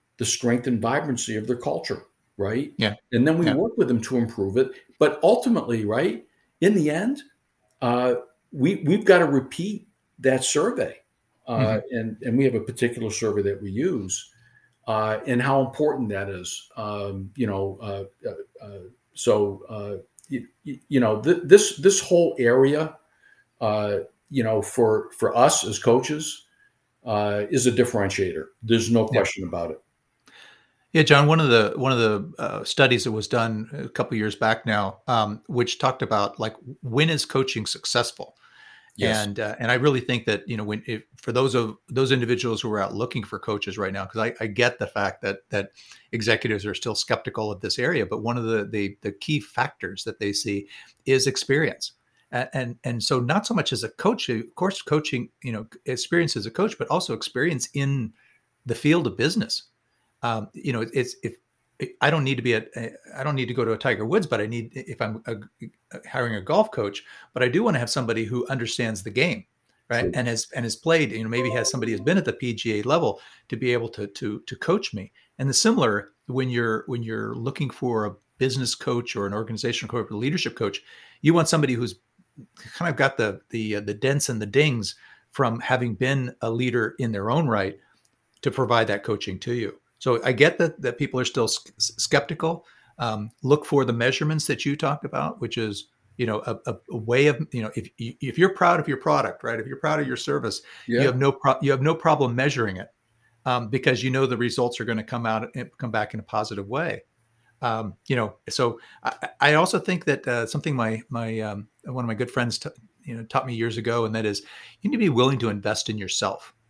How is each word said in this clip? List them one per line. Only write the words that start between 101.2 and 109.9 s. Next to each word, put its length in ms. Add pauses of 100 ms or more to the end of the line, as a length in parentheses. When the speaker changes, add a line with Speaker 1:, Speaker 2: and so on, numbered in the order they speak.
Speaker 2:
pro-, 300
you 80
have 140
no 100
problem 420
measuring 420
it, 100 (580)
um, 240
because 340
you 60
know 160
the 100
results 440
are 60
gonna 180
come 240
out 260
and 240
come 140
back 240
in 40
a 40
positive 440
way. 360 (580)
Um, 320 (140)
you 80
know, 200 (140)
so 300 (240)
I, 260 (120)
I 120
also 240
think 280